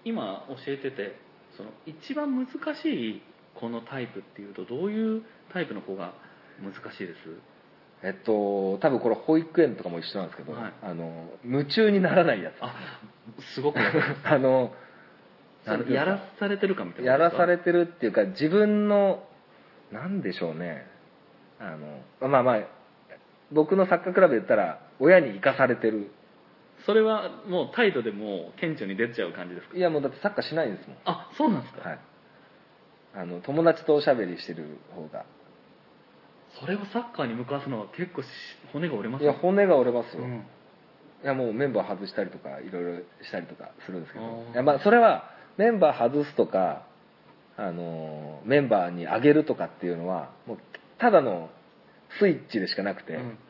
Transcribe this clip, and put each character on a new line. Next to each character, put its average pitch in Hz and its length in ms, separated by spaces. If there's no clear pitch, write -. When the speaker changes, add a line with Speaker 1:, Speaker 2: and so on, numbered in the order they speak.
Speaker 1:
今 127 440
教 131 80
え - 20
て 143 140
て、 101 260
そ 95 60
の 107 80
一 160 260
番 285 240
難 254 100
し - 120
い 113 340
こ 117 140
の 117 140
タ 135 180
イ 117 60
プ 101 140
っ - 20
て - 180
い 101 100
う 98 40
と、 92 100
ど 135 200
う 208 60
い 220 280
う 220 40
タ 180 80
イ 151 60
プ 104 80
の 101 80
子 98 120
が 90 200
難 98 100
し 101 120
い - 20
で 85 80
す？ - 40
Speaker 2:
え 95 160
っ - 60
と、 101 540
多 156 100
分 123 120
こ 117 100
れ 110 60
保 160 200
育 165 260
園 120 140
と 92 60
か 90 80
も 85 80
一 - 80
緒 98 140
な 90 40
ん 82 40
で - 60
す - 40
け 69 60
ど、 69 80
Speaker 1:
は 113 160
い。 90 40
Speaker 2:
あ 95 120
の、 82 340
夢 135 220
中 214 240
に 196 100
な 180 140
ら 175 100
な 139 100
い 95 80
や 80 100
つ。 - 80
Speaker 1:
あ、 - 140
す 131 60
ご 147 120
く - 60
わ - 60
か 101 60
り 160 80
ま 143 60
す。 143 200
Speaker 2:
<laughs> - 80
あ 143 60
の、 131 340
Speaker 1:
そ 110 100
れ 120 180
や 139 120
ら 196 140
さ 202 100
れ 202 80
て 196 100
る 190 100
か 101 80
み 87 80
た - 100
い - 20
な 127 80
こ 139 60
と 165 60
で 170 60
す - 60
か？ 175 60
Speaker 2:
や 175 40
ら - 0
さ - 0
れ 175 120
て 175 120
る 175 120
っ 170 40
て 131 200
い - 20
う 98 40
か、 107 120
自 98 240
分 208 400
の、 202 360
な 117 140
ん 190 160
で 92 100
し - 100
ょ 82 100
う - 20
ね。 80 320
あ 90 180
の、 131 80
ま 135 100
あ 123 40
ま 127 120
あ、 107 60
僕 151 240
の 190 100
サ 185 100
ッ - 80
カ 185 60
ー 180 40
ク 190 60
ラ 180 80
ブ 131 60
で 107 60
言 95 60
っ - 20
た 120 80
ら、 87 240
親 175 200
に 120 140
行 98 60
か 135 140
さ 135 120
れ 123 100
て 110 140
る。 104 200
Speaker 1:
そ 208 80
れ 220 80
は 214 260
も 175 180
う 117 100
態 220 180
度 135 80
で 110 100
も 101 460
う - 20
顕 165 140
著 117 140
に 98 100
出 117 160
ち 117 80
ゃ 92 60
う 82 60
感 90 180
じ 87 40
で 87 60
す - 80
か？ - 80
Speaker 2:
い 185 40
や、 175 100
も 151 80
う 139 40
だ 139 60
っ 123 40
て - 80
サ 202 80
ッ 202 60
カ - 60
ー - 40
し 151 100
な 160 100
い 117 60
ん 92 60
で - 60
す - 60
も - 60
ん。 - 100
Speaker 1:
あ、 - 300
そ 208 120
う 226 60
な 151 60
ん 123 40
で - 40
す - 80
か？ - 140
Speaker 2:
は 80 80
い。 - 20
あ 95 120
の、 87 160
友 151 240
達 160 200
と 151 120
お 147 40
し 143 60
ゃ 139 80
べ 110 100
り 90 140
し - 80
て 85 80
る 80 100
方 85 140
が。 - 160
Speaker 1:
そ 135 80
れ 196 80
を 202 100
サ 233 140
ッ 233 120
カ 151 120
ー - 20
に 113 80
向 123 100
か 139 100
わ 139 60
す 135 80
の 117 120
は 101 60
結 170 160
構 139 100
し-、 - 60
骨 160 160
が 143 60
折 101 80
れ 110 60
ま 131 100
す 143 40
ね。 147 80
Speaker 2:
い - 20
や、 - 40
骨 196 300
が 170 100
折 123 140
れ - 20
ま 120 120
す - 120
よ。 80 60
Speaker 1:
う 123 40
ん。 123 80
Speaker 2:
い 107 80
や、 135 100
も 127 160
う - 20
メ 135 140
ン 131 60
バ 98 120
ー 95 40
外 98 180
し - 60
た 104 100
り 90 80
と 95 80
か、 69 220
い 85 100
ろ 90 100
い 87 40
ろ 90 40
し - 100
た 98 80
り 80 60
と 76 100
か - 140
す 95 60
る 92 80
ん 82 40
で 73 40
す - 60
け 110 80
ど。 113 40
Speaker 1:
あ 113 40
ー。 117 240
Speaker 2:
い 117 40
や、 127 60
ま 143 120
あ、 135 40
そ 208 140
れ 240 60
は、 214 300
メ 220 140
ン 214 100
バ 151 120
ー 120 160
外 143 160
す - 120
と 101 100
か、 85 400
あ 101 160
の 78 760
ー、 - 20
メ 143 120
ン 131 80
バ 92 200
ー - 20
に 87 180
あ 95 100
げ 147 160
る 151 100
と 123 120
か 87 80
っ - 60
て - 160
い 87 40
う 85 60
の 85 120
は、 82 220
も 117 80
う、 - 40
た 240 120
だ 180 100
の 90 300
ス 202 80
イ 170 40
ッ 127 140
チ 107 140
で 90 80
し - 80
か 98 80
な 98 100
く - 80
て、 80 120
Speaker 1:
う - 40
ん。 117 200